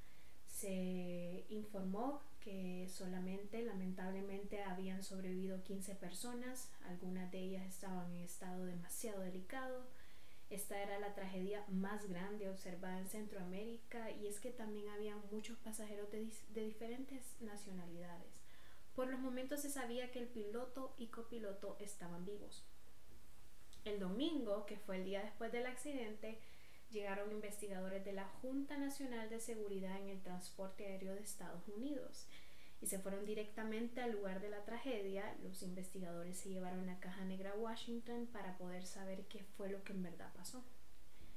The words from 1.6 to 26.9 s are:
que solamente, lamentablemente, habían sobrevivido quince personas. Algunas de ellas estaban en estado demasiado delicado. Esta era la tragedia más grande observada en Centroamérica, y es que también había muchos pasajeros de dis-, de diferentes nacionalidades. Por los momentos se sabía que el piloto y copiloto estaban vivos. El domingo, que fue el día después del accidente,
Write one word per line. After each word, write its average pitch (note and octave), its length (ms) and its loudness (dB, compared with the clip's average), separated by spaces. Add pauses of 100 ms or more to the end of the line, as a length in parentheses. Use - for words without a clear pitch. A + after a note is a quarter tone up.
que F#3 500 0
solamente, F#3+ 720 0
lamentablemente, G3 1000 0
habían F#3+ 400 0
sobrevivido F#3+ 600 0
quince G3 300 0
personas. A#3+ 800 -2 (160)
Algunas F3+ 440 0
de F#3 80 0
ellas F#3+ 280 0
estaban F#3 440 0
en F3 120 0
estado F3+ 420 0
demasiado F3+ 560 0
delicado. B3+ 640 0 (640)
Esta G3+ 300 0
era G3+ 200 2
la G3+ 160 2
tragedia G3 540 0
más G3 380 2
grande F#3+ 420 0
observada F#3 500 0
en F#3+ 80 0
Centroamérica, G#3+ 1040 -2
y G#3 160 0
es G3+ 120 -2
que B3 120 0
también G#3 380 0
había G#3 260 0 (160)
muchos G#3+ 280 0
pasajeros G#3 520 0
de G#3+ 100 0
dis-, A3+ 280 -2
de A3 160 0
diferentes B3 760 0
nacionalidades. F3+ 1040 -2 (500)
Por B3+ 140 4
los C4 120 2
momentos C4 420 2
se C#4 100 2
sabía B3 400 0
que B3 80 0
el A#3 80 0
piloto B3 720 0
y A3+ 100 0
copiloto G3+ 720 0
estaban F3 460 0
vivos. G3+ 380 -2 (1200)
El G#3 140 4
domingo, G#3+ 640 4
que G#3 120 0
fue F#3+ 200 0
el F#3+ 80 2
día G3 180 2
después A3 280 0
del A#3+ 140 2
accidente, A3+ 760 -2 (520)